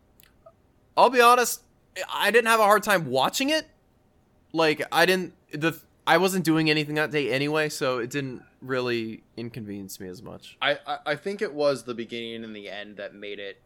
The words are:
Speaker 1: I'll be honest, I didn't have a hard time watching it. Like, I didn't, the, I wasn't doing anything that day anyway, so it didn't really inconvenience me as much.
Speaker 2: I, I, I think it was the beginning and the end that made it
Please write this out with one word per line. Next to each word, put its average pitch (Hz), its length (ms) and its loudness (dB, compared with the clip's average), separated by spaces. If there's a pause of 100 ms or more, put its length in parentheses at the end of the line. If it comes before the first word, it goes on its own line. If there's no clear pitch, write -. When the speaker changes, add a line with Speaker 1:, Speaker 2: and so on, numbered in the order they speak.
(960)
Speaker 1:
I'll 196 140 6
be 254 100 0
honest, 240 440 6 (500)
I 165 180 0
didn't 226 160 4
have 226 140 4
a - 20 4
hard 202 200 6
time 185 260 2
watching 151 400 0
it. 311 160 0 (880)
Like, 156 300 2 (100)
I 160 120 6
didn't, 185 280 2 (180)
the, 156 260 -2 (300)
I 160 100 6
wasn't 185 280 0
doing 160 240 4
anything 151 260 0
that 151 160 0
day 143 180 -2
anyway, 147 380 0
so 131 300 -2
it 120 120 -4
didn't 131 320 -6 (200)
really 123 640 -4 (120)
inconvenience 104 640 -10
me 95 80 -12
as 90 160 -12
much. - 380 -18
Speaker 2:
I, 143 260 0
I, 143 100 -6 (100)
I 151 100 0
think 202 240 -8
it 170 120 -6
was 143 300 0
the 123 100 -8
beginning 113 520 -10
and 110 100 -14
the 101 140 -14
end 104 280 -12
that 98 180 -12
made 101 240 -12
it 98 260 -12